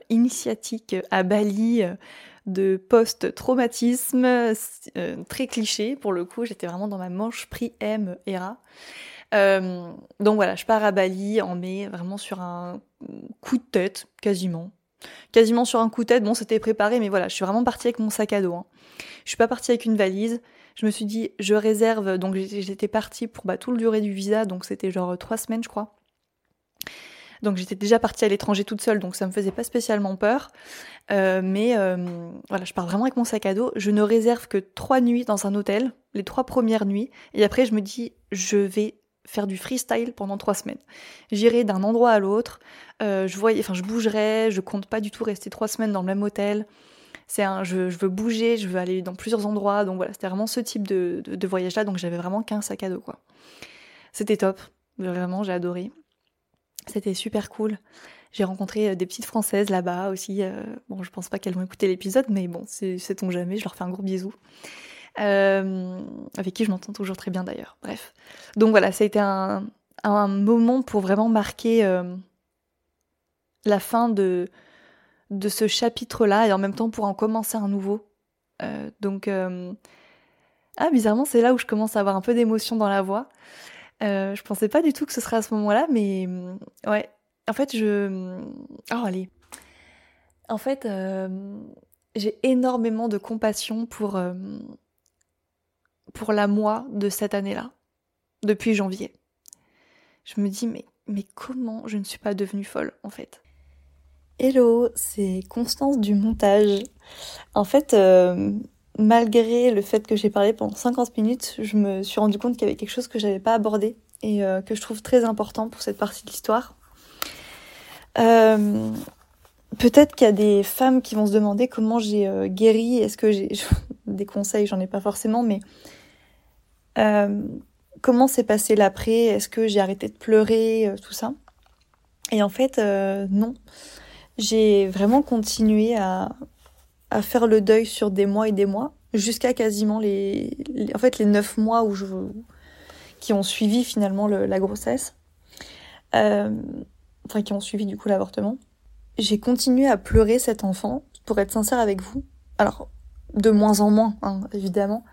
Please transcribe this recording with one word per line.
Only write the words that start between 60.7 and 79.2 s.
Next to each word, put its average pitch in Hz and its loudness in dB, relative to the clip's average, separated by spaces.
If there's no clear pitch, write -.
bon, 190 -10
je 180 -16
pense - -12
pas 202 -6
qu'elles 190 -6
vont 180 -4
écouter 185 -4
l'épisode, 190 0
mais 196 -2
bon, 170 -10
c'est, 185 -6
sait-on 190 -6
jamais, 180 -4
je 214 -8
leur - -10
fais - -10
un 180 -8
gros 190 -10
bisou. 190 -6
Euh, 190 0
avec 185 -6
qui 226 -2
je 208 0
m'entends 185 -6
toujours 190 -8
très - -8
bien 185 -4
d'ailleurs. - -12
Bref. - -14
Donc 220 6
voilà, 196 6
ça 196 2
a 208 4
été 208 0
un, 196 -2
un 208 2
moment 233 4
pour 214 -2
vraiment 202 2
marquer, 226 2
euh, 180 0
la 202 2
fin 233 0
de, 185 0
de 202 -4
ce 214 -2
chapitre-là 226 0
et 202 4
en 190 2
même 196 -2
temps 226 -2
pour 214 -6
en 196 -2
commencer 220 -2
un 208 -2
nouveau. 202 -4
Euh, - -8
donc, 196 -6